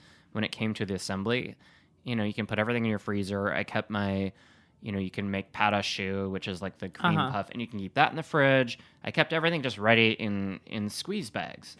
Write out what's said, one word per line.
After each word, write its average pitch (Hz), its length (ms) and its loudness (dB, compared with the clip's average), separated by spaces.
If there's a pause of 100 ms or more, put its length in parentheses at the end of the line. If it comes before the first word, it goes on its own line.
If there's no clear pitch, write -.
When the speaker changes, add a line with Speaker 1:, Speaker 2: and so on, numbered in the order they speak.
(320)
Speaker 1:
when 110 120 -2
it - 80 -2
came 110 240 -2
to 107 100 -4
the 95 100 -2
assembly, 101 600 -2 (480)
you 120 120 -4
know, 110 80 2
you 104 100 -2
can 107 140 -4
put - 120 0
everything 117 260 2
in 113 40 2
your 104 100 0
freezer. 101 540 0
I 82 100 0
kept - 260 -2
my, 98 420 0 (500)
you 117 100 -8
know, 98 80 -2
you 92 120 -4
can 101 180 -4
make 98 220 -4
pâte 107 220 2
à 101 100 2
choux, 98 460 -2
which 95 180 -6
is, 92 140 -4
like, 95 180 -8
the 95 100 -6
cream 165 280 0
Speaker 2:
Uh-huh. 131 140 0
Speaker 1:
puff, 98 200 -4
and 120 100 -8
you 113 60 -6
can 104 120 -8
keep 95 160 -6
that 143 160 6
in 123 40 -8
the 160 80 -4
fridge. 135 560 4 (240)
I 110 80 -6
kept 160 220 2
everything 160 280 2
just 120 160 -4
ready 113 360 8
in, 98 520 -2
in 104 240 -4
squeeze 175 400 -6
bags. - 500 -8